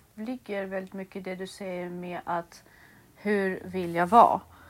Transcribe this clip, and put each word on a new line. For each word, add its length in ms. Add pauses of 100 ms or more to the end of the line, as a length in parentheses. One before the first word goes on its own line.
(160)
ligger 500
väldigt 280
mycket 220
i 40
det 160
du 120
säger 420
med 340
att 400 (520)
hur 500
vill 300
jag 120
vara? 340 (280)